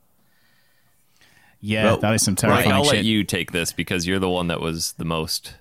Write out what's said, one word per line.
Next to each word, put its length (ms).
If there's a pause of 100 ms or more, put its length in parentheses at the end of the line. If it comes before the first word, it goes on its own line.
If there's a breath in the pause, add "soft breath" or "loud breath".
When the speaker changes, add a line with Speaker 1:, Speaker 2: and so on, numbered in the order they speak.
(1600 soft breath)
Speaker 1:
Yeah, 240
Speaker 2:
Well, 140
Speaker 1:
that 160
is 80
some 100
Speaker 3:
Mike, 80
Speaker 1:
terrifying 300
Speaker 3:
I'll 120
Speaker 1:
shit. 120
Speaker 3:
let 100
you 180
take 280
this 200
because 360
you're 120
the 100
one 180
that 120
was 340
the 120
most 560